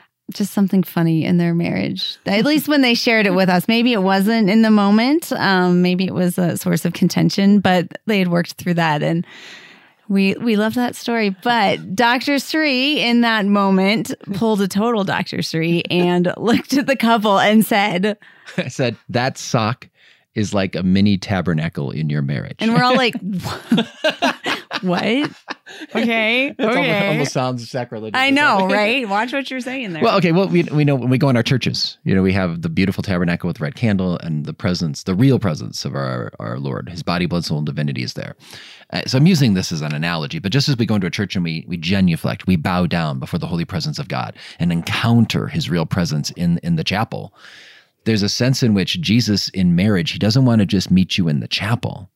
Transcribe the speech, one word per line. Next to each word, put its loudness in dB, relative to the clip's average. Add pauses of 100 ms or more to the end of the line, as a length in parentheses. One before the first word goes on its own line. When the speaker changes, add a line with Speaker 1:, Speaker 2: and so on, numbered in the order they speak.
(320)
Speaker 1:
just -4
something 2
funny 0
in 2
their 2
marriage, -2 (100)
at 0
least 0
when 2
they 4
shared 2
it 2
with 2
us. 2
Maybe 2
it 0
wasn't 2
in 4
the 4
moment. 4
Um, 2
maybe 2
it -6
was 0
a 0
source -2
of -2
contention, 2
but 0
they 0
had 0
worked -2
through -4
that. 0
And -2 (840)
we, 2
we 0
loved 0
that -2
story. -2
But 0
Doctor 2
Sri 0
in 2
that 2
moment 2 (200)
pulled 0
a 0
total 0
Doctor -4
Sri -2
and 2
<laughs> -10
looked 0
at 0
the 2
couple 2
and 4
said, 0 (220)
Speaker 2:
<laughs> -16
I -4
said, -2 (120)
"That -2
sock -2 (460)
is -2
like 0
a -2
mini 4
tabernacle -2
in -4
your -2
marriage." -6
Speaker 1:
And 0
we're 4
all 2
like, 0
Speaker 2:
<laughs> -4
Speaker 1:
"What?" -2 (640)
Okay. 0
Speaker 2:
It's -10
almost, 0
Speaker 1:
Okay. 0
Speaker 2:
almost -2
sounds -4
sacrilegious. -6
Speaker 1:
I 2
Speaker 2:
It's 4
Speaker 1:
know, 4
Speaker 2:
like 0
Speaker 1:
right? 0
Watch -2
what -6
you're -6
saying -8
there. -4
Speaker 2:
Well, 2
okay. 4
Well, 4
we, 2
we 0
know 4
when 0
we 4
go 4
in 4
our 4
churches, -2
you 2
know, 4
we 4
have -2
the -4
beautiful 0
tabernacle -2
with -8
red -6
candle 0
and -6
the -8
presence, -4
the -2
real 4
presence -4
of -8
our, -6
our -8
Lord, -8
his -12
body, -2
blood, -2
soul, -2
and -4
divinity -4
is -8
there. -12 (560)
Uh, -6
so 0
I'm 6
using 4
this -2
as -4
an -6
analogy, -4
but -4
just 2
as 0
we 2
go 0
into 0
a -4
church -4
and 0
we, -6
we -6
genuflect, 0
we 4
bow 0
down -2
before -6
the -4
holy -4
presence -6
of -10
God -8 (220)
and 0
encounter 0
his -6
real 0
presence -4
in, 0
in 0
the -4
chapel, -4 (720)
there's 2
a 0
sense 0
in 4
which 0
Jesus 2
in 2
marriage, 2
he -8
doesn't 4
want 4
to 4
just -2
meet 4
you 0
in 0
the -8
chapel. -4